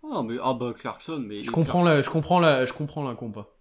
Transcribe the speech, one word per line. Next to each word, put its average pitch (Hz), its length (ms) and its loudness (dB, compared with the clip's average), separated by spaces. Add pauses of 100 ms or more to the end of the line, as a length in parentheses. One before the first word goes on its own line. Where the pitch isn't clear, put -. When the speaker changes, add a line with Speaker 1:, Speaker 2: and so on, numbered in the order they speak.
Speaker 1:
Ah 311 100 -12
non, 160 100 -2
mais, 113 180 -6
ah 131 120 0
bah, 120 220 -4
Clarkson, 139 500 -10
mais 104 180 -10
Speaker 2:
Je - 60 -6
comprends 165 320 2
Speaker 1:
Clarkson 170 140 6
Speaker 2:
la, 139 60 4
je - 80 -2
comprends 170 300 2
la, 143 240 4
je 123 80 -4
comprends 147 360 -6
la 120 60 -6
compa. 110 340 -12 (120)